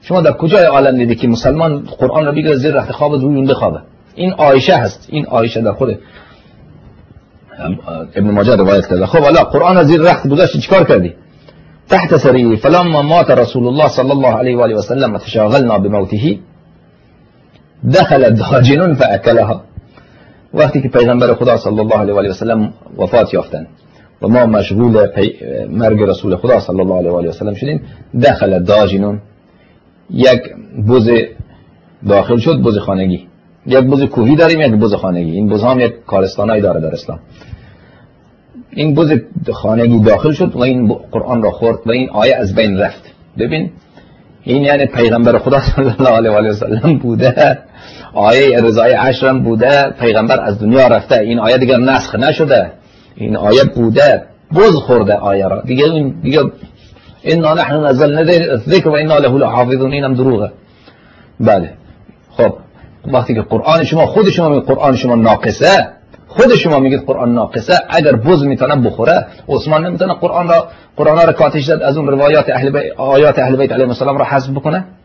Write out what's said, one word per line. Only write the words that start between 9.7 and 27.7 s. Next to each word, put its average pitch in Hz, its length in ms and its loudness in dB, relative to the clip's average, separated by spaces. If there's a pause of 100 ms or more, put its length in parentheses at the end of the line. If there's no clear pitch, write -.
رو 170 80 4
زیر 156 160 4
رخت 160 280 2
گذاشتی، 147 300 0
چیکار 185 260 2
کردی؟ 90 300 0 (720)
تحت 175 280 2
سری، 123 400 2
فلما 156 460 2
مات 156 280 2
رسول 123 360 2
الله 139 220 2
صلی 131 220 -2
الله 127 280 0
علیه 123 180 -2
و 120 40 0
آله 113 140 0
و 107 60 -2
سلم 123 380 -4
تشاغلنا 110 600 0
بموته 104 600 -2 (1600)
دخل 139 360 4
داجن 131 640 2
فاکلها. 113 680 0 (920)
وقتی 143 280 0
که 131 60 -4
پیغمبر 123 460 2
خدا 120 220 0
صلی 107 240 -4
الله 110 160 0
علیه 101 180 -2
و 101 40 0
آله 98 120 -2
و - 20 -6
سلم 110 400 -4 (260)
وفات 101 360 0
یافتند 82 320 -6 (560)
و - 60 -2
ما 120 180 4
مشغول 107 600 2
پی-، - 300 -4 (340)
مرگ 110 320 0
رسول 95 340 -2
خدا 117 240 2
صلی 95 200 -4
الله 92 160 0
علیه 87 140 -2
و 87 60 -2
آله 87 120 -4
و 82 40 -6
سلم 104 220 -8
شدیم، 143 280 -6 (400)